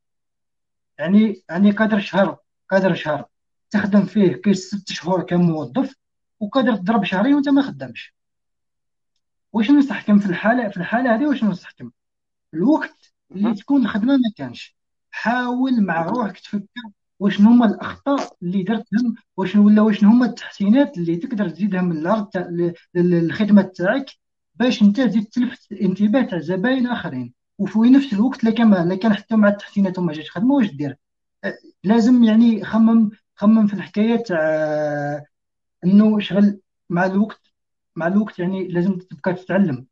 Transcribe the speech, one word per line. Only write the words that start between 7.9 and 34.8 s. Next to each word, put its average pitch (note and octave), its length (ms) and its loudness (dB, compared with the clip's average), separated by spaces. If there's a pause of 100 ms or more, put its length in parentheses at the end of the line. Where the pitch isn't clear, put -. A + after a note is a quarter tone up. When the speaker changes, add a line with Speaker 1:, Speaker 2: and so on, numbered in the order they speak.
Speaker 1:
واش G#3+ 180 0
ننصحكم G#3+ 480 4
في G3+ 80 0
الحالة، G#3+ 420 0
في - 80 -12
الحالة A3 380 -2
هذه C4 120 -2
واش C4 180 -2
ننصحكم؟ F3 460 -6 (640)
الوقت A#3+ 580 -2 (180)
اللي F#3+ 140 -6
Speaker 2:
مهم. A3+ 100 0
Speaker 1:
تكون C#4 280 -2
الخدمة A3 300 -2
ما B3 240 0
كانش، B2 400 -14 (340)
حاول B3 720 -2
مع E3 200 -2
Speaker 2:
مهم. F#3 120 -6
Speaker 1:
روحك A#3 240 -6
تفكر - 440 -6 (360)
واش G3 220 0
هما A#3 260 8
الأخطاء - 760 -4
اللي F#3 200 -4
درتهم، A3+ 520 -4 (220)
واش F#3+ 200 -2
ولا G#3+ 260 6
واش G#3+ 220 2
هما A#3+ 220 6
التحسينات A3+ 720 0
اللي E3+ 180 -2
تقدر G3 320 -4
تزيدها F3+ 340 -4
من E3+ 140 -2
الأرض G3 300 -2
تاع F3+ 160 -8
ل-، F3 300 -4 (220)
ل-، F3 60 0 (100)
ل-، E3+ 140 2
الخدمة G3+ 380 4
تاعك، A3 480 -4 (440)
باش A#3+ 280 0
انت G3+ 180 4
تزيد G#3+ 240 0
تلفت - 480 -8
الانتباه G#3 500 0
تاع F3 180 -6
زباين G#3 460 -4
آخرين. C#3 460 -8 (260)
وفي G3+ 200 -4
نفس C4 340 4
الوقت A3+ 320 -2
لا A3+ 60 2
كان، G#3 380 2
لا F#3 60 -2
كان G#3+ 200 0
حتى - 220 -6
مع G3+ 120 4
التحسينات G3 500 -2
وما E3+ 140 -2
جاتش D3+ 180 -12
خدمة، B3 240 0
واش B3 160 2
دير؟ C#3 280 -8 (460)
أه، F#3+ 100 -8 (300)
لازم A#3 400 4
يعني A3 400 4
خمم، A3+ 460 2 (240)
خمم A3 320 2
في G3+ 80 -2
الحكاية G#3+ 420 -2
تاع، F3+ 240 -4
أه، D3+ 840 -4 (600)